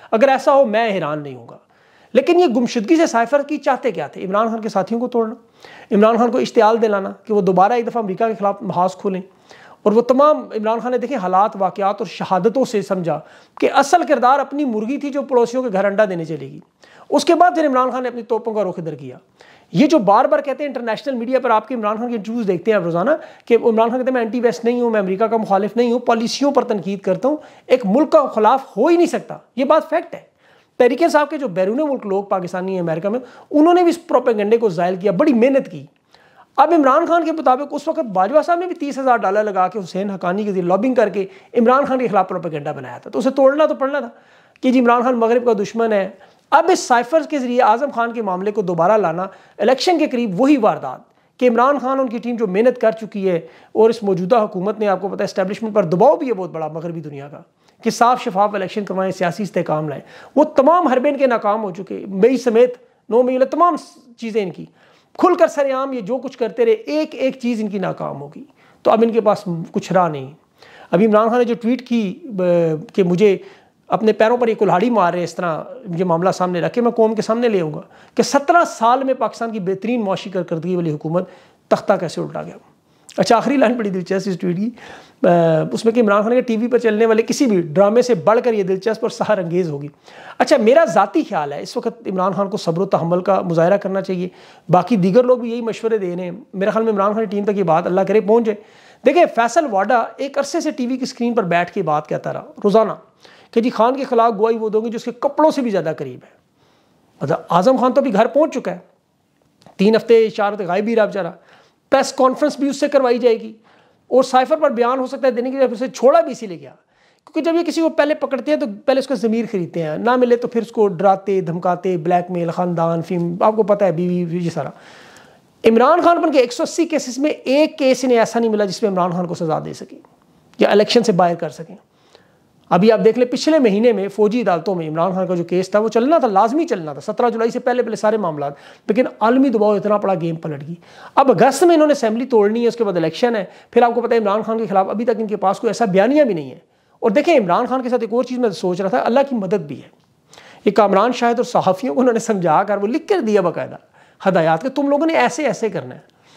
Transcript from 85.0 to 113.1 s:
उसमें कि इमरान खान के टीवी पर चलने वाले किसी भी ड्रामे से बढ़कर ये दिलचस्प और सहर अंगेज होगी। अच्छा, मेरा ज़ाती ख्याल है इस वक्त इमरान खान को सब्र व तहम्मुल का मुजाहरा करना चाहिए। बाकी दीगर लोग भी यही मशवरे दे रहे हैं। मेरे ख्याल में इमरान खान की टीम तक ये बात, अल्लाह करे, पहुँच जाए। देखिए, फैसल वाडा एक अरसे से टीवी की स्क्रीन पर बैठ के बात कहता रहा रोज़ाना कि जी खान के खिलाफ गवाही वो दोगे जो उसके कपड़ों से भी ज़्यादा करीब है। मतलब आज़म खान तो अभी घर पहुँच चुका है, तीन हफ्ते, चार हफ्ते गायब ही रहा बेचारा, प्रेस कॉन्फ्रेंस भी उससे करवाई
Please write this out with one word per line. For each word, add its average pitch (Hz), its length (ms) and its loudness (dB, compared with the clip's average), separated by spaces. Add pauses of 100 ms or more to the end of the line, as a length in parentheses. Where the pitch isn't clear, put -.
उसमें 220 200 0
कि 240 60 0
इमरान 208 240 4
खान 226 80 -2
के 254 100 2
टीवी 233 260 -2
पर 233 120 0
चलने 220 260 0
वाले 220 180 2
किसी 269 220 0
भी 202 160 2
ड्रामे 202 420 2
से 240 120 0
बढ़कर 226 380 0
ये 208 100 -2
दिलचस्प 190 400 -4
और 220 60 -2
सहर 202 300 -2
अंगेज 175 300 -2
होगी। 143 200 -10 (500)
अच्छा, - 180 2
मेरा 262 280 4
ज़ाती 208 380 0
ख्याल 147 300 -6
है 170 100 -12
इस 190 140 -10
वक्त - 300 -8
इमरान 185 260 -2
खान 196 140 -2
को 196 100 -6
सब्र 170 240 -4
व 196 40 -2
तहम्मुल 180 360 0
का 190 200 0
मुजाहरा 175 360 2
करना 196 240 -4
चाहिए। 185 300 -6 (400)
बाकी 180 260 2
दीगर 190 280 4
लोग 247 160 2
भी 233 100 -6
यही 240 100 -6
मशवरे 226 380 -4
दे 180 160 -6
रहे 180 100 -8
हैं। 180 300 -12
मेरे 196 160 0
ख्याल 226 140 0
में 220 80 2
इमरान 202 200 2
खान 220 120 -2
की 202 100 -6
टीम 202 100 -2
तक 214 120 0
ये 202 60 0
बात, 165 240 2
अल्लाह 190 180 2
करे, 202 160 2
पहुँच 220 220 2
जाए। 208 140 -2 (480)
देखिए, 311 200 4
फैसल 302 420 0
वाडा 220 520 0
एक 269 180 -6
अरसे 277 240 -4
से 302 100 -4
टीवी 254 260 -4
की 262 80 -6
स्क्रीन 240 280 -4
पर 214 120 0
बैठ 175 240 0
के 202 120 -6
बात 151 260 -2
कहता 151 240 -6
रहा 139 120 -10 (220)
रोज़ाना 202 360 2 (520)
कि 233 80 2
जी 233 80 0
खान 240 260 2
के 269 100 -4
खिलाफ 233 280 2
गवाही 220 240 0
वो 220 120 -4
दोगे 214 200 -2
जो 220 60 -8
उसके 233 160 -10
कपड़ों 285 400 2
से 285 100 -2
भी 240 80 -2
ज़्यादा 165 240 -2
करीब 127 300 -12
है। - 80 -20 (920)
मतलब - 280 -4
आज़म 185 260 4
खान 247 140 2
तो 269 100 2
अभी 262 100 0
घर 208 160 2
पहुँच 302 220 2
चुका 254 220 -6
है, 175 120 -12 (960)
तीन 214 160 4
हफ्ते, 220 340 4
चार 202 240 -2
हफ्ते 202 120 -8
गायब 190 220 -2
ही 233 80 0
रहा 214 100 4
बेचारा, 180 240 -4 (640)
प्रेस 269 200 2
कॉन्फ्रेंस 269 480 0
भी 277 100 0
उससे 277 180 -2
करवाई 262 320 2